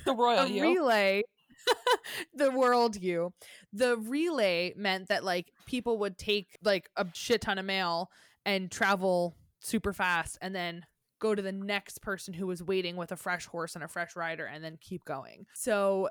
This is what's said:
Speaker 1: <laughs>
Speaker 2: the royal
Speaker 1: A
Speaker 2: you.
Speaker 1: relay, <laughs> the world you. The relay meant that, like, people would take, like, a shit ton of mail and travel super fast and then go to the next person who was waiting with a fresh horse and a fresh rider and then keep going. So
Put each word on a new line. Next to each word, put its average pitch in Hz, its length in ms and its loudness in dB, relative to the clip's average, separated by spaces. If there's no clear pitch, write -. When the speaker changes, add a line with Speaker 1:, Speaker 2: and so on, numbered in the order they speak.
Speaker 1:
<laughs> - 60 -14
Speaker 2:
the 269 80 2
royal 240 300 4
Speaker 1:
A - 40 0
Speaker 2:
you. 208 140 0
Speaker 1:
relay, 220 600 4
<laughs> - 680 0
the 269 160 4
world 247 500 4
you. 175 320 0
The 240 240 4
relay 220 800 0
meant 190 320 -2
that, 185 160 0
like, 180 280 -2
people 240 320 -2
would 202 200 -2
take, 208 440 -2
like, 196 340 0
a 196 180 0
shit - 280 0
ton 196 160 -2
of 190 60 -4
mail 185 460 -2
and 190 260 -2
travel 185 680 2
super 202 320 -2
fast 180 480 -2
and 190 140 -6
then 175 300 -6
go 214 160 0
to 202 60 -2
the 190 100 -4
next 196 500 -6
person 190 320 -6
who 185 140 -4
was 180 160 -6
waiting 180 320 -2
with 175 160 -6
a 180 40 -6
fresh 180 300 -6
horse 170 300 -8
and 156 80 -10
a 165 40 -10
fresh 175 280 -8
rider 165 280 -6
and 151 200 -10
then 160 160 -12
keep - 240 -12
going. 135 500 -10
So 196 560 2